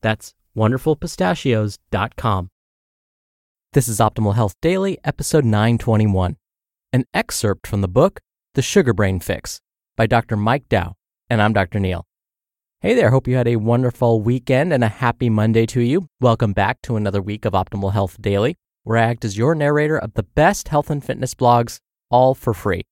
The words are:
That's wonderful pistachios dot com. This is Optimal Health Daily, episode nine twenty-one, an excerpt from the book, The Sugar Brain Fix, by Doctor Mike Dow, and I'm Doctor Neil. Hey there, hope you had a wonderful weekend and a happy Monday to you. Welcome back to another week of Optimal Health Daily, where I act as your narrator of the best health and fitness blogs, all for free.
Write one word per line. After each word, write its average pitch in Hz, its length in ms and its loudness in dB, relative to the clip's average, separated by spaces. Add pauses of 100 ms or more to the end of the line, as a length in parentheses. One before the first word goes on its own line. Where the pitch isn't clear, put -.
That's 110 320 -4 (200)
wonderful 127 440 0
pistachios 139 800 -2 (100)
dot 104 280 -4
com. 92 320 -2 (1200)
This 139 160 0
is 110 140 -2
Optimal 107 340 0
Health 110 260 -2
Daily, 190 440 -2
episode 151 400 0
nine 113 320 2
twenty-one, 104 580 0 (560)
an 127 220 0
excerpt - 520 -4
from 101 140 -4
the 98 80 0
book, 131 320 0 (360)
The 139 60 0
Sugar 139 300 2
Brain 95 300 0
Fix, - 400 -8 (340)
by 113 100 0
Doctor 117 300 0
Mike 110 320 -2
Dow, 90 280 -2 (340)
and 110 120 2
I'm 107 120 2
Doctor 101 260 0
Neil. 92 260 -2 (760)
Hey 202 120 0
there, 196 180 4
hope 131 180 0
you 127 80 0
had 120 100 0
a 120 80 2
wonderful 117 640 0
weekend 127 540 0
and 127 100 2
a 107 60 2
happy 120 400 -2
Monday 110 380 2
to - 120 -4
you. 143 300 0 (100)
Welcome 117 320 2
back 101 300 -2
to 117 160 -4
another 101 240 -2
week 104 240 -8
of 98 80 -2
Optimal 98 400 -2
Health 98 280 -4
Daily, 104 360 0 (260)
where 113 140 -2
I 117 60 4
act 113 200 -2
as 101 140 -6
your 135 180 2
narrator 151 420 0
of - 180 -6
the 113 80 -4
best 180 440 0
health 147 220 -2
and 147 120 -4
fitness - 320 -6
blogs, 120 460 2 (320)
all 127 240 4
for - 180 -2
free. 92 380 -4